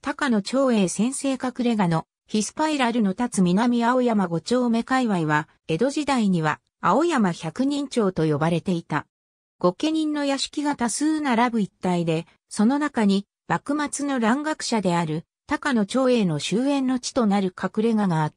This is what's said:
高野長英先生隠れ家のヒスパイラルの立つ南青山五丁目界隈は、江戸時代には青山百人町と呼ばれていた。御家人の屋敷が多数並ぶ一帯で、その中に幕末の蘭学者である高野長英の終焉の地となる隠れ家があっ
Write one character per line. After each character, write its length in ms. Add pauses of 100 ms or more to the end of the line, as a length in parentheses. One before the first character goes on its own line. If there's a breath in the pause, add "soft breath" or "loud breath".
高 280
野 120
長 300
英 160
先 260
生 180
隠 80 (200)
れ 160
家 120
の 180 (220)
ヒ 160
ス 100
パ 160
イ 80
ラ 140
ル 100
の 100
立 180
つ 120
南 420
青 180
山 260
五 120
丁 300
目 140
界 220
隈 160
は、 280 (180 soft breath)
江 100
戸 120
時 160
代 240
に 120
は 180 (200)
青 260
山 260
百 340
人 220
町 240
と 140
呼 120
ば 120
れ 120
て 100
い 120
た。 240 (520)
御 140
家 180
人 220
の 120
屋 120
敷 260
が 120
多 140
数 320
並 280
ぶ 100
一 120 (140)
帯 200
で、 220 (220 soft breath)
そ 160
の 140
中 260
に 200 (220)
幕 280 (160)
末 140
の 140
蘭 240
学 200
者 180
で 140
あ 100
る 200 (220)
高 260
野 120
長 240
英 160
の 140
終 200
焉 240
の 160
地 140
と 120
な 160
る 60
隠 360
れ 100
家 140
が 160
あ 40
っ 100